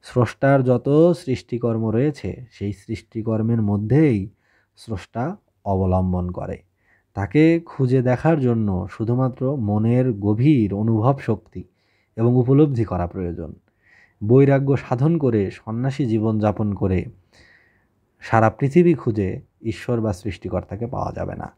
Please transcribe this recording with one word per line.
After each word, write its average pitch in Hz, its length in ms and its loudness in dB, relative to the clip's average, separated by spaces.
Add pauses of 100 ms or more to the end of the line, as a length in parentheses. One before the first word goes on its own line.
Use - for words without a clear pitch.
স্রষ্টার 135 600 2
যত 139 500 2
সৃষ্টিকর্ম 117 760 -4
রয়েছে, 123 600 -4
সেই 101 220 -8
সৃষ্টিকর্মের 110 920 -4
মধ্যেই 107 680 2 (480)
স্রষ্টা 117 600 -10 (280)
অবলম্বন 92 680 -2
করে। 95 320 -10 (520)
তাকে 156 460 2
খুঁজে 131 420 0
দেখার 139 380 0
জন্য 107 500 0
শুধুমাত্র 127 680 -2
মনের 117 560 0
গভীর 107 640 2
অনুভব 113 440 2
শক্তি 95 460 -6 (520)
এবং 120 200 2
উপলব্ধি 131 480 4
করা 90 220 -2
প্রয়োজন। 87 480 -8 (720)
বৈরাগ্য 139 520 4
সাধন 147 420 0
করে, 110 320 0
সন্ন্যাসী 135 540 -6
জীবনযাপন 107 680 0
করে, 92 300 0 (1160)
সারা 110 300 2
পৃথিবী 170 440 2
খুঁজে 107 460 -4 (220)
ঈশ্বর 117 380 -4
বা 107 120 -2
সৃষ্টিকর্তাকে 92 720 -8
পাওয়া - 260 -6
যাবে 92 240 -8
না। - 220 -14